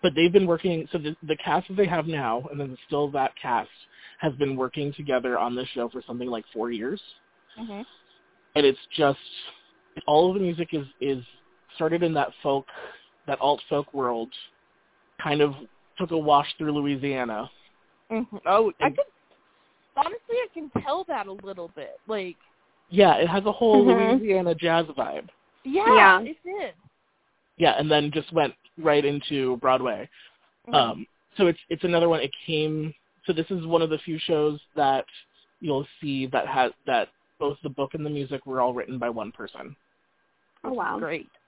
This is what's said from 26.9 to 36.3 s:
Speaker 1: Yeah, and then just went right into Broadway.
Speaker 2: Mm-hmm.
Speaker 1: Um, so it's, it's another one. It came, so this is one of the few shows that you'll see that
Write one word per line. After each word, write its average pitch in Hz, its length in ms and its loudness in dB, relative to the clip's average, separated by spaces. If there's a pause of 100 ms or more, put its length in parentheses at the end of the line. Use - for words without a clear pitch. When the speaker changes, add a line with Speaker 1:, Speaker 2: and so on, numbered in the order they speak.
Speaker 1:
Yeah, 165 200 4
and 151 120 -2
then 147 240 4
just 156 200 -4
went 151 200 2 (240)
right 151 280 2
into 139 520 -2
Broadway. 127 520 0 (580)
Speaker 2:
Mm-hmm. 240 80 -2
Speaker 1:
Um, 120 320 2 (300)
so 202 100 4
it's, 165 120 0 (100)
it's 165 160 -6
another 170 240 4
one. 160 100 2
It 135 120 -4 (140)
came, 156 480 -4 (320)
so - 60 -4
this 160 180 -2
is 175 160 -6
one 165 160 2
of 160 80 0
the 156 100 -4
few 160 200 -8
shows 151 400 -2 (160)
that 135 300 0 (560)
you'll 139 260 -4 (140)
see 135 260 -4
that 127 200 -2